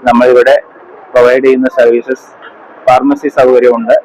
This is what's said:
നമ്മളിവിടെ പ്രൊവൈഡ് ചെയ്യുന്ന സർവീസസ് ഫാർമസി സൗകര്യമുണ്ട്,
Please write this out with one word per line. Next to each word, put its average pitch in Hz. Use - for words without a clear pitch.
നമ്മളിവിടെ 123
പ്രൊവൈഡ് 123
ചെയ്യുന്ന 131
സർവീസസ് 120
ഫാർമസി 139
സൗകര്യമുണ്ട്, 123